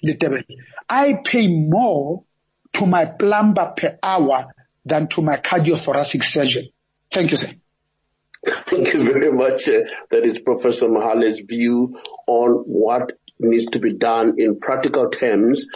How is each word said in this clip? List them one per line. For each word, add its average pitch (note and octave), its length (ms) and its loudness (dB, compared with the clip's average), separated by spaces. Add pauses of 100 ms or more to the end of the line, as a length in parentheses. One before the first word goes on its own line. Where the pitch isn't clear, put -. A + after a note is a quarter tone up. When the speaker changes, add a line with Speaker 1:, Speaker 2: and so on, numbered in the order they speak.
Speaker 1:
Letebele, C#3 380 -2 (460)
I C#4 340 2
pay A#3 240 0
more E3 800 0 (480)
to G3+ 120 0
my F3+ 200 4
plumber G3+ 720 0
per - 260 -4
hour C#3 440 0 (360)
than D#3 240 -2
to E3+ 140 -4
my D3 160 0
cardiothoracic D3+ 840 -2
surgeon. C3 460 -2 (420)
Thank F3+ 220 0
you, C#3+ 60 2
sir. - 140 -6 (960)
Speaker 2:
Thank - 480 -2
you C#3 120 0
very C#3 260 2
much. C3 380 0
Uh, A2 140 4 (260)
that A#2 160 4
is A2+ 140 0
Professor A#2+ 480 0
Mohale's A2 520 0
view A#2+ 580 -2 (300)
on A#2+ 220 2 (160)
what A#2+ 480 0 (260)
needs A#2 280 2
to B2 120 -4
be A2 140 0
done A2+ 440 0
in G#2+ 220 0
practical C3 500 -2
terms A#2 560 0 (100)